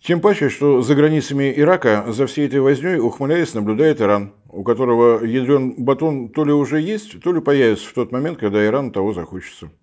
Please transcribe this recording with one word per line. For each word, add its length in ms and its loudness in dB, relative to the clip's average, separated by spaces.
Тем 180 -2
паче, 300 0
что 320 2
за 140 2
границами 600 0
Ирака 540 2
за 180 -2
всей 200 -2
этой 120 0
возней, 400 0
ухмыляясь, 540 -2
наблюдает 480 0
Иран, 320 0
у 140 -14
которого 600 2
ядрен 540 0
батон 500 -2
то 160 -2
ли 80 2
уже 300 0
есть, 400 -8
то 100 -2
ли 80 0
появится 480 2
в 60 -18
тот 180 -4
момент, 280 -6
когда 260 0
Иран 260 -2
того 220 -2
захочется. 580 -12